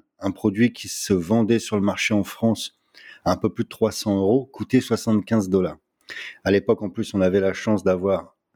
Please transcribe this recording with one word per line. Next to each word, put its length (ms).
un 100
produit 420
qui 160
se 260
vendait 440
sur 200
le 40
marché 320
en 100
France 540
à 80
un 60
peu 120
plus 140
de 60
trois 220
cents 260
euros, 340
coûtait 300
soixante-quinze 640
dollars. 300
À 80
l'époque, 300
en 80
plus, 240
on 80
avait 180
la 140
chance 300
d'avoir 520